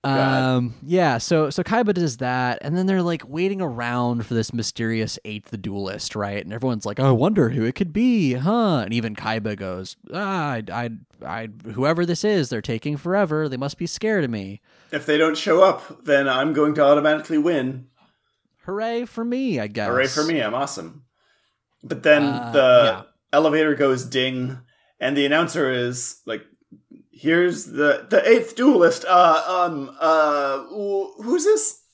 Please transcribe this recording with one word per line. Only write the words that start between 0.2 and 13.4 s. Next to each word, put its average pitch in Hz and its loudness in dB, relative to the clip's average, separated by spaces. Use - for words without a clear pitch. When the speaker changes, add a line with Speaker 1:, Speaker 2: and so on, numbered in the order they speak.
Speaker 2:
Um, 123 -2
yeah, 156 2
so, 156 0
so 180 -4
Kaiba 214 0
does 143 0
that, 127 -2
and 151 -4
then 185 0
they're, 190 2
like, 170 -2
waiting 190 -2
around 120 -2
for - -6
this 113 0
mysterious 113 -4
eighth 107 -10
duelist, 101 -8
right? 101 -6
And 92 -12
everyone's 117 -4
like, 104 -8
"I 135 4
wonder 139 2
who 113 -2
it 127 -2
could 170 -4
be, 214 2
huh?" 180 0
And 104 -4
even 113 -2
Kaiba 110 -4
goes, 92 -10
"Ah, 180 -4
I, 113 -6
I, 117 -6
I, 107 -10
whoever 151 0
this 170 -4
is, 202 0
they're 113 -6
taking 143 -4
forever. 156 0